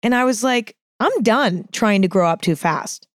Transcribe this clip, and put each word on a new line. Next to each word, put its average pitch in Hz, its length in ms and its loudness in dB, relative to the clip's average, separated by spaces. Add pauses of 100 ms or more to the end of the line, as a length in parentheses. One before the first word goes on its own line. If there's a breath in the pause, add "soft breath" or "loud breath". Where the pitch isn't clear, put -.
And 247 120 0
I 247 100 2
was 254 180 0
like, 247 340 -2 (220)
"I'm 370 240 0
done 220 500 0
trying 202 300 2
to 185 60 2
grow 175 200 2
up 165 140 -2
too 165 140 0
fast. - 580 -4